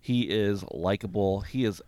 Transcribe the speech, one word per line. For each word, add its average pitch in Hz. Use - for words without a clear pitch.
He 123
is 101
likable. 98
He 131
is 101